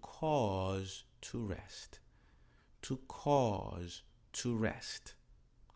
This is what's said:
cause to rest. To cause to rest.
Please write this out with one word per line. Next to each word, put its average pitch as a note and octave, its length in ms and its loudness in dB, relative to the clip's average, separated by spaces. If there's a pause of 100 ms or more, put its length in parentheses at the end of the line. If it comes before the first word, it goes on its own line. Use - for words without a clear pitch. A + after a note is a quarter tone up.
cause F#2+ 1000 0 (160)
to - 260 -6
rest. - 540 -8 (840)
To C3 260 -4
cause G2+ 920 2 (300)
to A#2+ 220 0
rest. - 600 -2 (600)